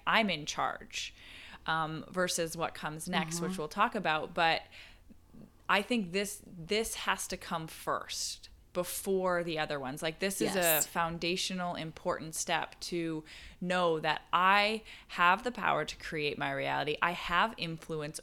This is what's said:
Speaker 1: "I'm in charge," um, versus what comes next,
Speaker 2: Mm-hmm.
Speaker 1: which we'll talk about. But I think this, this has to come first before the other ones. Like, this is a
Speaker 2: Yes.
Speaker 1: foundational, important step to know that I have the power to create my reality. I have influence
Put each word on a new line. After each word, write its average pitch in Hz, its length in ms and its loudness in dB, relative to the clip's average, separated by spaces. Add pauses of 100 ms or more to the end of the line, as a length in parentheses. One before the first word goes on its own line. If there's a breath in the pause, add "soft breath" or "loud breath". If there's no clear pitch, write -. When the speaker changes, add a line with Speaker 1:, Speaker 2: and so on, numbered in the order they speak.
Speaker 1:
"I'm 202 220 6
in 151 180 0
charge," - 680 -4 (520 loud breath)
um, 160 440 -2
versus 175 460 0
what 165 180 -2
comes 156 340 -8
next, 165 280 0
Speaker 2:
Mm-hmm. 165 100 -2
Speaker 1:
which 185 120 -4
we'll 156 100 -4
talk 220 260 2
about. 160 400 0
But 165 280 4 (1080 loud breath)
I 196 140 4
think 202 300 0
this, 202 320 -4
this 202 520 -4
has - 320 -2
to 185 80 -4
come 160 320 -6
first - 800 -6 (240)
before 180 720 0
the 160 140 -2
other 151 200 -2
ones. 135 240 -6
Like, 165 160 -2
this 190 220 -2
is 196 160 2
a 185 40 4
Speaker 2:
Yes. 160 260 6
Speaker 1:
foundational, 175 880 -2
important 160 600 -4
step - 460 -2
to 160 420 -4 (380 loud breath)
know 180 400 2
that 156 220 0 (100)
I 202 500 6 (260 loud breath)
have 185 360 6
the 247 80 -2
power 151 320 2
to - 140 -8
create 151 400 -2
my 143 120 -2
reality. 139 520 -2
I 170 100 2
have 185 460 2
influence 156 640 -6